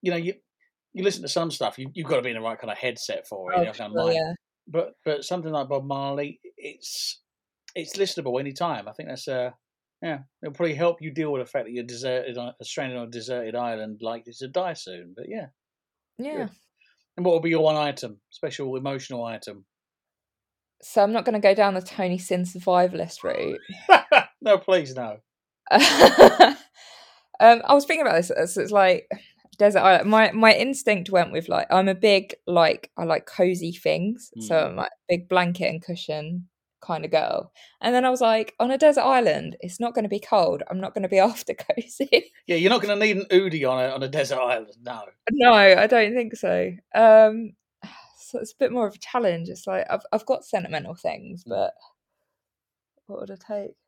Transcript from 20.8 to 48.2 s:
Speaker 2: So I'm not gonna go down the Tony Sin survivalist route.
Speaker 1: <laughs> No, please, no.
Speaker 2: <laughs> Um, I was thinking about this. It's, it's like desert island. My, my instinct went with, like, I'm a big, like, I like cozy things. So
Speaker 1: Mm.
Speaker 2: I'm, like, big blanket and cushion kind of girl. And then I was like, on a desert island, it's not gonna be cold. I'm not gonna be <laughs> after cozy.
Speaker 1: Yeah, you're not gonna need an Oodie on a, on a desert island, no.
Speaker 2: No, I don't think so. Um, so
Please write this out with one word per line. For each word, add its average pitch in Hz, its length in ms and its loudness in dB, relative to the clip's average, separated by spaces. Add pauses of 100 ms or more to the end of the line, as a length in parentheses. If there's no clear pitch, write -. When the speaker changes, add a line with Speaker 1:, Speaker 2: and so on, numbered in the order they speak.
Speaker 2:
So - 220 0
I'm 208 100 2
not 226 120 -4
gonna 214 160 -2
go 202 140 4
down 202 200 2
the 185 80 -6
Tony 180 360 -6
Sin 180 240 -4
survivalist 180 840 -2
route. - 340 -6 (300)
Speaker 1:
<laughs> - 400 4 (160)
No, 208 140 4
please, 175 360 -2
no. 110 240 -12 (520)
Speaker 2:
<laughs> 277 840 8 (840)
Um, 233 240 10
I 269 100 4
was 285 100 4
thinking 311 220 0
about 185 100 2
this. 175 140 0
It's, - 260 -2
it's 185 160 -4
like 190 360 4 (500)
desert 202 220 4
island. 190 300 6
My, 220 220 4
my 220 220 6
instinct 208 560 -2
went 180 220 0
with, - 160 -8
like, - 220 -2
I'm 190 180 4
a 190 60 0
big, 196 400 2 (120)
like, 170 500 2
I 170 80 -8
like 160 220 -4
cozy 180 460 -2
things. 175 580 -6 (100)
So 208 140 -6
Speaker 1:
Mm. 156 160 0
Speaker 2:
I'm, - 60 -12
like, - 140 -6 (180)
big 175 200 -4
blanket 180 420 -2
and 165 120 -10
cushion 170 640 -10 (360)
kind 160 200 -10
of 156 60 -8
girl. - 420 -2 (280)
And 233 140 -2
then 247 100 2
I 254 60 2
was 254 100 -2
like, 220 400 0
on 240 100 0
a 269 80 -2
desert 285 240 6
island, 220 580 0
it's 180 200 -12
not 233 140 -4
gonna 220 140 -2
be 202 120 -6
cold. 180 500 0
I'm 185 100 -6
not 190 140 -10
gonna 196 140 -4
be 190 100 2
<laughs> - 20 6
after 220 340 0
cozy. - 800 -2 (140)
Speaker 1:
Yeah, 175 100 -2
you're 180 140 4
not 233 120 2
gonna 202 140 -2
need 214 200 0
an 196 140 -6
Oodie 175 380 2
on 127 160 0
a, 131 100 -2
on 131 100 -6
a 139 40 -6
desert 135 300 -4
island, 120 440 -4
no. 120 200 -12 (300)
Speaker 2:
No, 247 200 6
I 196 360 8
don't 220 260 2
think 233 220 -6
so. 180 360 -2 (220)
Um, 220 580 8 (640)
so - 200 -14